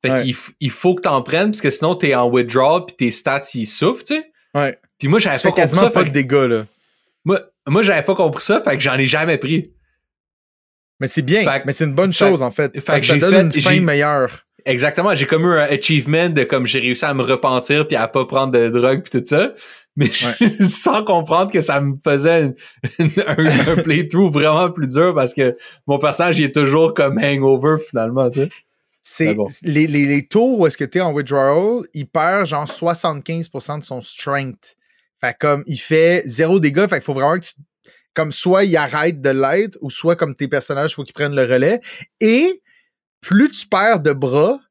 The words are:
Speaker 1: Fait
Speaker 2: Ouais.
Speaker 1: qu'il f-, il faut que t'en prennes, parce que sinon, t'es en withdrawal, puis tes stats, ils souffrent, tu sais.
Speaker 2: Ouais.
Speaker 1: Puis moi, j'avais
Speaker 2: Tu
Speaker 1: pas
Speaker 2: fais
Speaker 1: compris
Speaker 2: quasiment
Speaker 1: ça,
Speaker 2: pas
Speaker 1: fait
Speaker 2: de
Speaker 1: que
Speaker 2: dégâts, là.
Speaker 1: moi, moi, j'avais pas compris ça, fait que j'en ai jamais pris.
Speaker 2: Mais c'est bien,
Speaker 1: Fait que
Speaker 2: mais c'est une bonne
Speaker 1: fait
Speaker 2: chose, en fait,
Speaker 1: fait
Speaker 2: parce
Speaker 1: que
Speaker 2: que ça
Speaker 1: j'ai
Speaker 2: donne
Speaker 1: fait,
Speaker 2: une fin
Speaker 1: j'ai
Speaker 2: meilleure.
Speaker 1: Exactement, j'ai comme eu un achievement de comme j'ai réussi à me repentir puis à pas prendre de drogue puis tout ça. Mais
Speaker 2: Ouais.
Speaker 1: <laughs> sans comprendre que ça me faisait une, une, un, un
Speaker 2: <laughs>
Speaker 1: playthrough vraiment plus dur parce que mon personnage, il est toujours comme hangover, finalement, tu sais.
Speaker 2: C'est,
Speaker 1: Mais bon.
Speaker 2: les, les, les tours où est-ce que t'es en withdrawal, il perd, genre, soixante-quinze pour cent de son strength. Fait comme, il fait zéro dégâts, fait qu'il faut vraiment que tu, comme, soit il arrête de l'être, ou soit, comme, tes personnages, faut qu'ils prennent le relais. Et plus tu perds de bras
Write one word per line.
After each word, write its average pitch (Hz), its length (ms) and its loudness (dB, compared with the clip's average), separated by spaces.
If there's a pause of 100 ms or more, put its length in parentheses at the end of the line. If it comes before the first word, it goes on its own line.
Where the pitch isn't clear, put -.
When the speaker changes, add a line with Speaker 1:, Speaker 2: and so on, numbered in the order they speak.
Speaker 1:
Fait 127 60 0
Speaker 2:
Ouais. 131 120 0
Speaker 1:
qu'il 127 120 -4
f-, - 160 -18 (100)
il 139 100 -4
faut 180 240 0
que 180 80 -8
t'en 139 200 0
prennes, 185 280 0
parce 214 120 -4
que 143 80 2
sinon, 165 240 -2
t'es 151 200 0
en 123 140 2
withdrawal, 127 580 2
puis - 100 -20
tes 120 140 -2
stats, 139 300 -4 (140)
ils 113 120 -6
souffrent, 208 380 -2
tu 294 120 -6
sais. 311 140 -10 (240)
Speaker 2:
Ouais. 143 240 -2 (200)
Speaker 1:
Puis 139 100 -4
moi, 185 100 4
j'avais 190 200 0
Speaker 2:
Tu - 40 -6
Speaker 1:
pas 190 60 2
Speaker 2:
fais - 40 0
Speaker 1:
compris 180 100 2
Speaker 2:
quasiment 165 200 2
Speaker 1:
ça, 233 80 4
Speaker 2:
pas 185 100 2
Speaker 1:
fait 180 40 2
Speaker 2:
de 151 60 -4
Speaker 1:
que 135 40 -8
Speaker 2:
dégâts, 135 340 2
là. 110 180 -2 (580)
Speaker 1:
moi, 185 160 0 (260)
moi, 165 160 2
j'avais 190 200 2
pas 190 120 0
compris 165 300 0
ça, 208 160 2
fait - 160 0
que 147 60 -6
j'en 135 160 0
ai 135 80 2
jamais 151 320 -2
pris. 147 340 -4 (1300)
Speaker 2:
Mais 135 80 -4
c'est 151 140 -2
bien, 175 200 2
Speaker 1:
Fait 139 180 0
que - 60 -10
Speaker 2:
mais 143 60 -4
c'est 160 120 -2
une 143 100 -4
bonne 185 180 2
Speaker 1:
fait 196 160 4
Speaker 2:
chose, 165 140 2
en 123 80 -2
fait, 139 240 -2
Speaker 1:
fait 151 80 -8
Speaker 2:
parce 151 160 0
Speaker 1:
que 139 40 0
Speaker 2:
que - 60 -2
ça 156 60 4
Speaker 1:
j'ai 143 60 2
Speaker 2:
donne 185 300 4
Speaker 1:
fait, 143 80 -2
Speaker 2:
une 143 40 0
fin 185 80 2
Speaker 1:
j'ai 185 100 4
Speaker 2:
meilleure. 147 600 0 (260)
Speaker 1:
Exactement, 147 480 0
j'ai 139 120 -2
comme 160 180 0
eu 175 140 4
un 147 60 4
achievement 147 640 0
de 143 140 2
comme 127 220 -2
j'ai 135 120 -2
réussi 123 260 -2
à 147 80 -2
me 135 100 -2
repentir 131 640 0
puis 151 100 -2
à 113 120 -2
pas 131 160 0
prendre 135 280 -2
de 117 180 4
drogue 127 320 2
puis - 180 -4
tout 120 60 -10
ça. 190 260 0 (440)
Mais 143 140 0 (300)
Speaker 2:
Ouais. 233 80 4
Speaker 1:
<laughs> 196 180 0
sans 214 380 0
comprendre 175 480 0
que 170 80 2
ça 143 200 -2
me 139 220 -2
faisait 156 440 2
une, 127 80 -4 (440)
une, 160 120 2 (160)
un, 151 460 2
un - 40 2
Speaker 2:
<laughs> 175 60 0
Speaker 1:
playthrough 160 500 0
vraiment 156 380 2
plus 160 180 -6
dur 160 260 2
parce 131 200 0
que 127 180 2 (340)
mon 143 120 0
personnage, 151 400 0
il 151 80 2
est 135 80 -6
toujours 151 400 2
comme 143 240 0
hangover, 135 580 2 (120)
finalement, 123 420 -2
tu 135 120 -4
sais. 156 60 -2 (580)
Speaker 2:
C'est, - 200 -4
Speaker 1:
Mais 113 80 0
bon. 104 140 -4 (140)
Speaker 2:
les, 156 240 0
les, 147 200 0
les 143 200 -2
tours 240 340 0
où 170 60 4
est-ce 143 120 -2
que 147 60 -4
t'es 180 180 -4
en 170 100 -2
withdrawal, 143 720 0 (100)
il 147 160 -10
perd, 175 380 0
genre, 147 220 -6
soixante-quinze 165 800 -4
pour 135 140 -12
cent 147 160 -10
de 147 60 -14
son 127 160 -12
strength. 139 760 -8 (440)
Fait 131 180 -4
comme, 147 280 0
il 147 120 -6
fait 165 460 2
zéro 156 340 0
dégâts, 160 300 2
fait 226 80 -2
qu'il 220 80 -4
faut 147 100 -6
vraiment 147 240 0
que 170 60 -10
tu, - 80 -16 (600)
comme, 160 180 -2
soit 190 320 2
il 185 140 0
arrête 151 420 -2
de 139 100 0
l'être, 143 520 0
ou 139 80 -8
soit, 170 260 0
comme, 147 180 -4
tes 139 140 -6
personnages, 143 460 -4
faut 139 100 -12
qu'ils - 80 -20
prennent 143 240 -6
le 131 80 2
relais. 135 360 2 (400)
Et 277 420 2 (580)
plus 247 300 2
tu - 160 -12
perds 202 340 2
de 147 120 0
bras 143 460 0 (120)